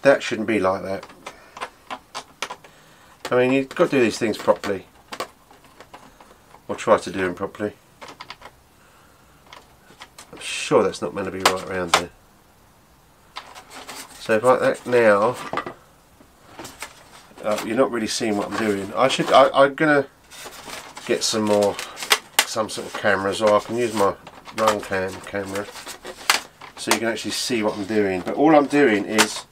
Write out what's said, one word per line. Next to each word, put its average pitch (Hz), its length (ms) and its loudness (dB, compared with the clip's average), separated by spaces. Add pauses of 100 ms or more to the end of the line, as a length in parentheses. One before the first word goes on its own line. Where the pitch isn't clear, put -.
That 139 200 6
shouldn't 107 260 -4
be 107 100 2
like 92 240 0
that. 95 220 -6 (2250)
I 123 60 2
mean, 127 160 4
you've 135 160 2
got - 220 2
to 143 60 2
do 131 40 6
these 110 160 2
things 110 220 -2
properly, 101 480 0 (1800)
or - 60 -6
try 107 220 4
to - 140 -6
do 92 100 -6
them 90 140 0
properly. 101 400 -8 (2500)
I'm - 60 -18
sure - 440 0
that's 92 200 -2
not 90 100 -6
meant 95 140 -6
to 92 40 -6
be 95 100 -8
right 92 280 -2
round 90 240 -4
there. 85 180 0 (2000)
So 110 160 0
if 107 60 2
like 127 180 4
that - 260 -2
now, 117 500 4 (2000)
uh, 107 220 -2
you're 113 100 -2
not 135 140 4
really 113 160 -2
seeing 107 320 -2
what 98 120 -4
I'm 101 60 -6
doing. 104 380 -2
I 120 140 4
should, - 220 -2
I, 135 200 8
I'm 139 240 4
gonna 147 320 2 (1000)
get - 160 0
some 110 220 -2
more, 104 320 2 (680)
some 107 240 -4
sort 107 160 -10
of - 80 -14
cameras, 98 480 0
or 104 120 6
I 104 60 4
can 113 160 -8
use 120 160 -2
my 98 220 2 (420)
Runcam 98 680 -2
camera, 101 400 -6 (1120)
so - 120 -6
you 107 80 4
can 113 100 -2
actually 107 240 -4
see 117 300 -2
what 104 140 -2
I'm 101 80 -6
doing. 95 380 0
But - 140 -4
all 151 180 6
I'm 143 120 6
doing 127 380 4
is 107 480 0